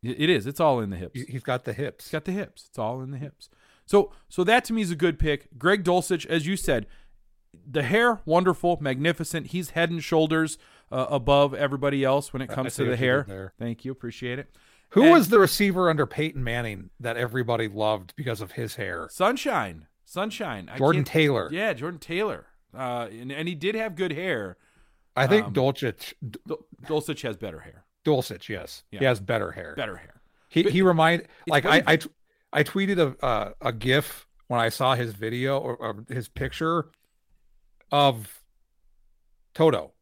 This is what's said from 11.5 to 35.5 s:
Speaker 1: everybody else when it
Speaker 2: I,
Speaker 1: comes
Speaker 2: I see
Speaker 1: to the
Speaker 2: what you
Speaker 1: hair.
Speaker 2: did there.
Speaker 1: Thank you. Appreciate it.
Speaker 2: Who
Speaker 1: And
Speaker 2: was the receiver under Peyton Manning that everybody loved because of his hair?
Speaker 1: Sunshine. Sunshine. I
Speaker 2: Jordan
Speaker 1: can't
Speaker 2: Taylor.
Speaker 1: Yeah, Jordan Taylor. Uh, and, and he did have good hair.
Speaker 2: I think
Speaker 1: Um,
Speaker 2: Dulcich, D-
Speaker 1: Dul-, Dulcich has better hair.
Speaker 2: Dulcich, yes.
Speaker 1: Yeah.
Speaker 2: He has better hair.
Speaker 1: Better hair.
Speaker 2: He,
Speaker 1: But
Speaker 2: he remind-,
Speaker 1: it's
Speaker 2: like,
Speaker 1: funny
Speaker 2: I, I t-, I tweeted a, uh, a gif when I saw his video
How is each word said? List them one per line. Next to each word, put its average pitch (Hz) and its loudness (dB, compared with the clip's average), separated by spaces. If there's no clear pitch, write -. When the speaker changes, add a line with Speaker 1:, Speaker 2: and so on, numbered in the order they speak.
Speaker 1:
everybody 139 -2
else 139 0
when 131 -6
it 131 -8
Speaker 2:
I, - -8
Speaker 1:
comes 131 -4
Speaker 2:
I - -4
see - -10
Speaker 1:
to 143 0
the 123 0
Speaker 2:
what 120 -2
you 131 0
Speaker 1:
hair. 135 2
Speaker 2:
did 101 -12
there. 95 -12
Speaker 1:
Thank 117 -8
you. 131 -8
Appreciate 123 -8
it. - -18
Speaker 2:
Who 226 6
Speaker 1:
And 320 12
Speaker 2:
was 285 8
the 214 8
receiver 185 4
under 151 2
Peyton 147 -6
Manning 113 -6
that 120 -4
everybody 117 -2
loved 104 -2
because 120 -6
of 98 -12
his 117 -8
hair? 90 -8
Speaker 1:
Sunshine. 180 -2
Sunshine. 175 -8
I 127 -12
Speaker 2:
Jordan 147 4
Speaker 1:
can't 135 -2
Speaker 2:
Taylor. 139 2
Speaker 1:
Yeah, 190 -4
Jordan 151 -10
Taylor. 170 -6
Uh, 123 -6
and, 120 -14
and 156 -6
he 180 -6
did 175 -2
have 220 -6
good 180 -2
hair. 139 -6
Speaker 2:
I 131 4
think 208 4
Speaker 1:
Um, 101 -8
Speaker 2:
Dulcich, 131 -2
D- 107 -12
Speaker 1:
Dul-, - -10
Dulcich 151 -4
has 110 -6
better 85 -10
hair. - -20
Speaker 2:
Dulcich, 131 0
yes. 95 -10
Speaker 1:
Yeah. 101 -14
Speaker 2:
He 135 2
has 123 4
better 98 -2
hair. 82 -12
Speaker 1:
Better 117 -8
hair. - -20
Speaker 2:
He, 160 2
Speaker 1:
But 170 2
Speaker 2:
he 185 4
remind-, 170 6
Speaker 1:
it's - -20
Speaker 2:
like, 143 4
Speaker 1:
funny 151 6
Speaker 2:
I, 160 6
I - 6
t-, - -4
I 147 2
tweeted 196 0
a, 139 0
uh, 107 0
a 117 -2
gif 127 -2
when 120 0
I 113 2
saw 131 0
his 120 -4
video 120 -4